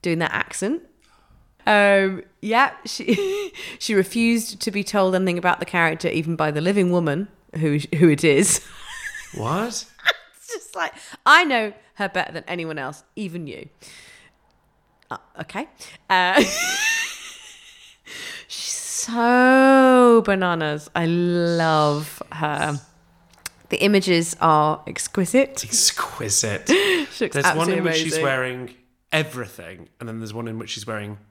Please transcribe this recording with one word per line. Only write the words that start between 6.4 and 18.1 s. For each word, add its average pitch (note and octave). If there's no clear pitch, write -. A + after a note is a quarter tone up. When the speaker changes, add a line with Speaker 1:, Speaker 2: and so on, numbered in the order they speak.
Speaker 1:
the D3
living F3+
woman E3+
who, D3+
who E3
it D3
is. D#3
<laughs> -
Speaker 2:
What? F#3
Speaker 1:
It's -
just -
like, F3
"I D#4
know A#3
her G3
better F#3
than E3
anyone D#3+
else, C#3
even F3
you." C#3
Uh, -
okay. A3+
Uh, F#3
<laughs> -